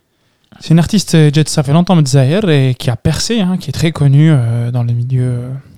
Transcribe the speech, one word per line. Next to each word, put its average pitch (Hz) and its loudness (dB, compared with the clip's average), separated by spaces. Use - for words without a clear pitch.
C'est - -6
une 160 4
artiste, 175 0
euh, 151 4
Jet, 151 0
ça 156 -2
fait 135 -2
longtemps, 175 2
mais 160 4
Zahir, 139 0
et 135 2
qui - -4
a 113 -4
percé, 208 -2
hein, 185 -2
qui 143 -10
est - -6
très 165 -2
connue, 143 4
euh, 120 0
dans 123 -2
les 120 -2
milieux, 127 -2
euh, 123 -8